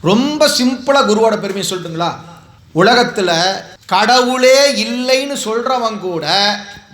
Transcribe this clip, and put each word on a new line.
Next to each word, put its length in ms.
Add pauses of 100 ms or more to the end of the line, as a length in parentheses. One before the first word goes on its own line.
ரொம்ப 460
சிம்பிளா 640
குருவோட 280
பெருமையை 320
சொல்லட்டுங்களா? 440 (600)
உலகத்துல 800 (320)
கடவுளே 1000
இல்லைன்னு 500 (100)
சொல்றவன் 540
கூட 560 (380)